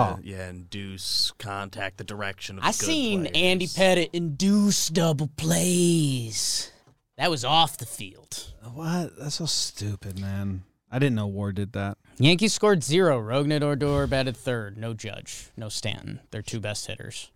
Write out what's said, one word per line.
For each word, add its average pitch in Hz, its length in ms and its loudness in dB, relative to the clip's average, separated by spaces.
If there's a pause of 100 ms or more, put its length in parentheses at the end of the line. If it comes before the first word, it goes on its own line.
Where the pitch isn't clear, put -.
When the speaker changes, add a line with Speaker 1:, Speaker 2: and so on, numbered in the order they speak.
Speaker 1:
ball. 87 80 -4
Speaker 2:
to, - 100 -14
yeah, 92 240 -10
induce 95 880 -4
contact, 98 600 -6
the 98 60 -10
direction 98 540 -8
of 101 60 -4
Speaker 3:
I 190 80 2
Speaker 2:
the 240 60 -2
good - 80 -2
Speaker 3:
seen 254 360 0
Speaker 2:
players. - 140 -2
Speaker 3:
Andy 180 320 4
Pettitte 180 440 4
induce 190 760 4
double 160 480 2
plays. 165 1400 2 (440)
That 160 140 2
was 127 140 -2
off 151 320 4
the 117 100 -10
field. - 680 -14 (220)
Speaker 1:
What? 165 440 -2
That's 147 180 -6
so 165 100 -4
stupid, 101 720 -4
man. 98 460 -4 (260)
I 127 80 -4
didn't 135 180 4
know 104 120 0
war 101 240 -4
did 101 220 -4
that. 101 240 -4 (200)
Speaker 3:
Yankees 175 340 6
scored 202 300 4
zero. 151 380 4
Rougned 143 420 0
Odor 143 460 2
batted 131 280 0
third. 107 400 -4
No 113 180 -6
Judge. - 640 -12
No 110 120 -10
Stanton. 104 520 -6 (120)
Their 104 100 -8
two - 180 -8
best 104 280 -6
hitters. - 480 -12